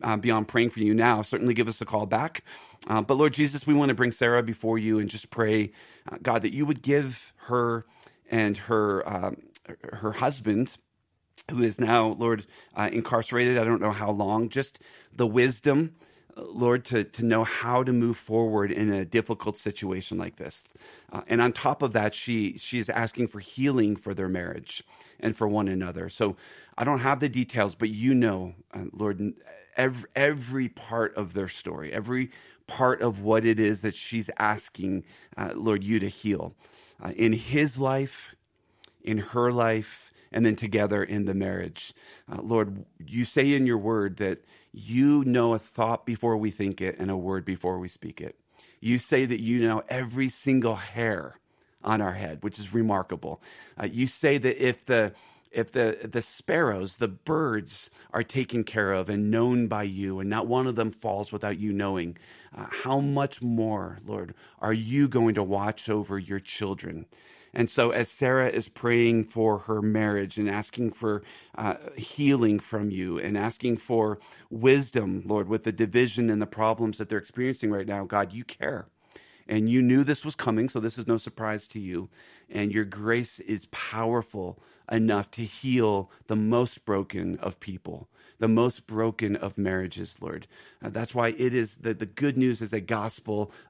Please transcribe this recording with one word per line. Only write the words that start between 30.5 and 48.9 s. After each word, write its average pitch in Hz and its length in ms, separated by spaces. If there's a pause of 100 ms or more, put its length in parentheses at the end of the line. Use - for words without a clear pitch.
part - 480
of 92 180
their 95 140
story, 78 440
every 123 380 (360)
part 127 340
of 107 200
what 110 240
it 110 160
is 107 220
that 104 120
she's 113 340 (100)
asking, 104 640 (320)
uh, 98 180
Lord, 104 300
you 107 160
to 98 80
heal, 95 480 (440)
uh, 185 100
in 113 220
his 123 460
life, 135 560 (680)
in 110 140
her 120 320
life, 113 640 (180)
and 117 160
then 107 80
together 104 480
in 104 220
the 95 100
marriage. 95 580 (380)
Uh, - 100
Lord, 101 440 (200)
you 120 200
say 139 280
in 135 140
your 117 120
word 101 400
that 95 260 (280)
you 131 520
know 120 300
a 110 40
thought 113 480
before 113 300
we 107 160
think 98 280
it 92 200
and 95 100
a 95 60
word 92 280
before 92 360
we 90 80
speak - 320
it. - 180 (420)
You 120 180